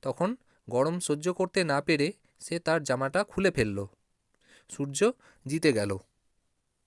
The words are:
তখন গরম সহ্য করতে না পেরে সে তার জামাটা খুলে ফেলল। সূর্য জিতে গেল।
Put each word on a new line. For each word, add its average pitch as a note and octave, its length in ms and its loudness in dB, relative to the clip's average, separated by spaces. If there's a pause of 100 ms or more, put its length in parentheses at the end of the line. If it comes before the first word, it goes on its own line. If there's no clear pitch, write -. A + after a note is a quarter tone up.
তখন F3+ 340 -2 (340)
গরম D3 300 2
সহ্য D#3 320 -2
করতে F#3 320 0
না C#3+ 160 2
পেরে D3+ 320 2 (280)
সে E3+ 200 -6
তার D#3+ 220 0
জামাটা C3+ 420 0
খুলে F#3+ 260 0
ফেলল। G2+ 360 -2 (840)
সূর্য C#3+ 420 0 (340)
জিতে D#3 260 2
গেল। G2+ 260 0 (880)